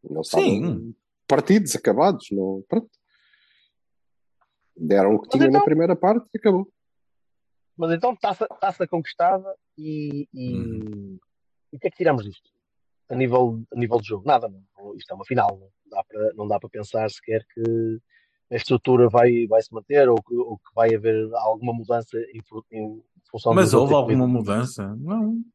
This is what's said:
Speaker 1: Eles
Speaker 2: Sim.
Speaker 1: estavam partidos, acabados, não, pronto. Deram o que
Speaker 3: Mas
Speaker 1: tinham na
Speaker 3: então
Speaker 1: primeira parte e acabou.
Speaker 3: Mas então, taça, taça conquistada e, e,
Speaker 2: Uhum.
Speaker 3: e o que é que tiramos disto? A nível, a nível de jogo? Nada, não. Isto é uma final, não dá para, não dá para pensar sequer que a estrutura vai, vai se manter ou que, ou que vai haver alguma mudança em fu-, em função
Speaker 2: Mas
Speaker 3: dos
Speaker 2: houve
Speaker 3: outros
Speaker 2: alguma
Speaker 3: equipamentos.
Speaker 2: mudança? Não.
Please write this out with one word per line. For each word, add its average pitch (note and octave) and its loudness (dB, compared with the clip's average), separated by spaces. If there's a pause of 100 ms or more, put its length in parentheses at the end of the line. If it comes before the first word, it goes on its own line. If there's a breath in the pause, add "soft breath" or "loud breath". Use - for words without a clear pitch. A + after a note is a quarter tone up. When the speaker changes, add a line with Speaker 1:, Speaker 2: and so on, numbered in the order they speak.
Speaker 1:
Eles - -8
Speaker 2:
Sim. F4+ 2
Speaker 1:
estavam A#2 -6 (320)
partidos, D3+ 2
acabados, C#3+ 0
não, G2 -4
pronto. A3+ -2 (1900)
Deram G2 2
o G#2 0
que - -20
Speaker 3:
Mas - -6
Speaker 1:
tinham C3+ 6
na - 4
Speaker 3:
então - 4
Speaker 1:
primeira D#3+ 2
parte A3 0
e A3 -8
acabou. G3 0 (1080)
Speaker 3:
Mas E3 -2
então, A3+ 0
taça, G#3 -4 (140)
taça F#3 -2
conquistada F#3+ -2 (240)
e, D3 -8
e, B2+ -8
Speaker 2:
Uhum. G#2+ -10 (540)
Speaker 3:
e C#3+ -20
o - -20
que F#3+ -4
é - -2
que - -20
tiramos C#3+ 0
disto? - -18 (600)
A B2+ -8
nível, B2 0 (100)
a B2 -10
nível A#2 0
de G#2 -4
jogo? G#2 -8
Nada, A#2 2
não. G2 -18
Isto - -16
é - -8
uma G2 -16
final, A#2+ 0 (100)
não F#2+ -20 (220)
dá G2 -6
para, G#2+ -4
não G#2 -10
dá G#2 -2
para A2 -18
pensar G#2+ -6
sequer A2 -6
que A2+ -2 (520)
a A#2+ -6
estrutura B2 4
vai, A#2+ 4
vai A2 4
se - -12
manter C3+ 2
ou A#2 4
que, A#2+ -10
ou A#2 -4
que - -20
vai A2+ 2
haver A2 -2
alguma A2+ -4
mudança A#2 -6 (160)
em A2+ -18
fu-, A2 -18
em A2 -12 (280)
função A2+ 0
Speaker 2:
Mas A2 6
Speaker 3:
dos - 2
Speaker 2:
houve C#3 4
Speaker 3:
outros C3 2
Speaker 2:
alguma B2+ 2
Speaker 3:
equipamentos. A#2 -2
Speaker 2:
mudança? G2+ -10
Não. A3 -4 (140)